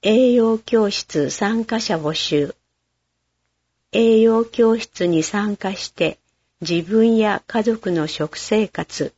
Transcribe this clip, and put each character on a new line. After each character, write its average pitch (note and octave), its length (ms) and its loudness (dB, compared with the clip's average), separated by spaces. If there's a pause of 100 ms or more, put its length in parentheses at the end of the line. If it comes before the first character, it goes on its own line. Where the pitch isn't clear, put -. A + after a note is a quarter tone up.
栄 A#3+ 320 4
養 A3+ 240 2
教 A3 320 0
室 D3 400 -4
参 A3 360 -4
加 A3+ 140 -4
者 G#3 180 -4
募 D3+ 160 -4
集。 D3 420 -2 (1400)
栄 A3+ 300 4
養 A3+ 240 4
教 A3+ 320 2
室 - 280 -6
に E3 180 2
参 G#3 320 -4
加 G3 200 -6
し - 140 -12
て、 - 300 -4 (420)
自 E3+ 200 -2
分 A3 360 2
や G#3+ 300 0
家 A3 160 -2
族 A3 280 -2
の D#3+ 160 -2
食 D3+ 300 -8
生 G#3+ 300 -2
活 - 500 -8